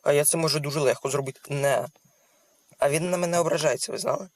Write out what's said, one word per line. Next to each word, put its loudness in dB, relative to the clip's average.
а 2
я 4
це 0
можу 0
дуже -4
легко 0
зробити. -4
На. 0
А 2
він -2
на 0
мене 0
ображається, 2
ви -6
знали? -2